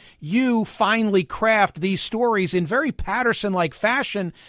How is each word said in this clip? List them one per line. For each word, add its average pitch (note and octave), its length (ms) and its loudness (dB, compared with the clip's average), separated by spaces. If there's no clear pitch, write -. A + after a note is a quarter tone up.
you A3+ 460 0
finally G#3 580 2
craft G#3 580 0
these F#3+ 200 0
stories A3 540 0
in F3 100 2
very B3 260 0
Patterson-like G3 840 -2
fashion G#3 580 -2